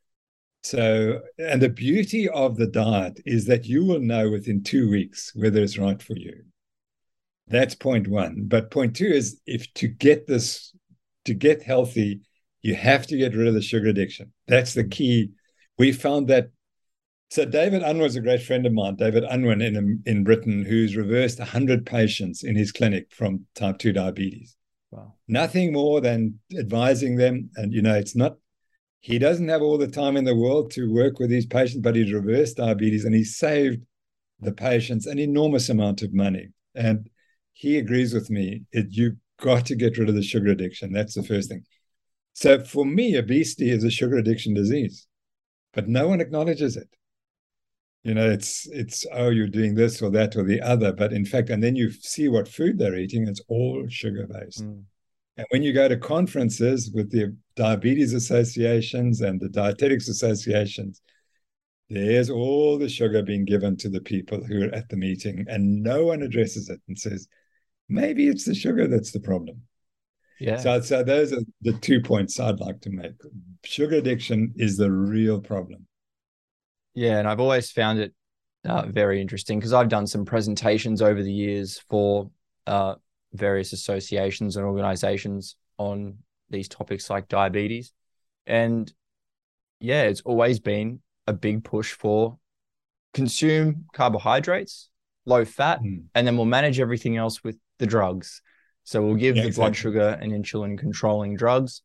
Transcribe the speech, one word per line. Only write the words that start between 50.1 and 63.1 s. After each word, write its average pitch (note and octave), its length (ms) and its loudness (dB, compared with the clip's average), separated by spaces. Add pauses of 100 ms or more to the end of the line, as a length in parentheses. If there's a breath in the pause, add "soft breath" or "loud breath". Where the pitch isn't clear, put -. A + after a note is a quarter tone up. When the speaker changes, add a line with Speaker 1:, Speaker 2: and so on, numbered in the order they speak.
Speaker 1:
that G#2+ 260 2
or G2+ 60 0
the G2 180 2
other." A#2+ 320 2
But G#2 180 0
in G2+ 140 -2
fact, A#2+ 240 0
and G#2+ 120 0
then B2 140 2
you A#2 160 0
see - 380 -4
what A2 180 0
food F#3 300 -2
they're G2+ 200 0
eating, A2 300 -4
it's G2+ 220 -8
all B2+ 400 -2
sugar-based. G2+ 720 -10
Speaker 2:
Mm. G#2 200 -14 (520)
Speaker 1:
And A2+ 140 -12
when C3+ 140 0
you C#3+ 100 0
go C3+ 160 4
to B2 80 2
conferences B2 960 0
with G#2 180 -4
the G#2+ 240 0 (220)
diabetes A2+ 560 2
associations A#2+ 1080 0
and F#2+ 220 -2
the F#2+ 80 -6
dietetics A#2+ 580 0
associations, G#2+ 920 -2 (880)
there's A2 400 2
all C#3+ 480 2
the C#3+ 100 -2
sugar A2 340 0